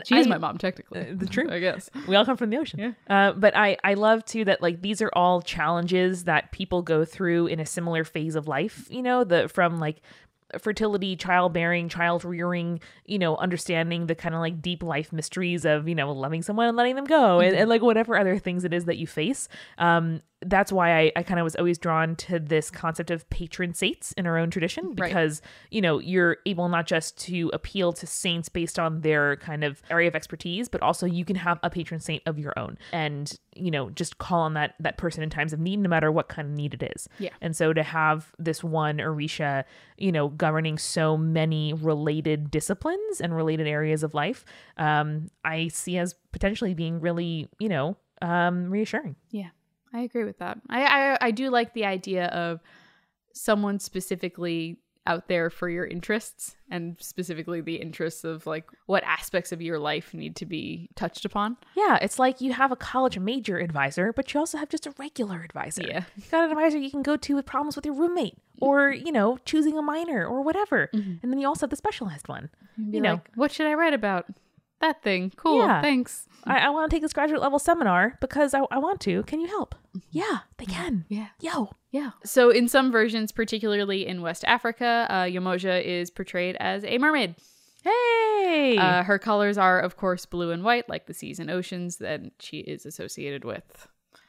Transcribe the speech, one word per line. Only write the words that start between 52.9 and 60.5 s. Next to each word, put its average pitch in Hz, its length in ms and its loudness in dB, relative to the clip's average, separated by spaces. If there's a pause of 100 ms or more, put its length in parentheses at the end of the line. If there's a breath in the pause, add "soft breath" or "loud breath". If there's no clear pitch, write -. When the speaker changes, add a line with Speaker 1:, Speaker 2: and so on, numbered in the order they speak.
Speaker 1:
someone 202 460 0
specifically 175 1000 -6 (300)
out 175 200 -2
there 170 220 0
for - 180 -6
your 170 160 -4
interests, - 720 -6 (140)
and 170 300 -8
specifically 170 600 -8
the 165 180 -8
interests 165 460 -8
of, 160 220 -10
like, 160 200 -6 (200)
what 190 180 2
aspects - 480 -4
of 170 120 -8
your 165 160 -4
life 151 340 -4
need 156 220 -12
to - 100 -12
be 165 500 -10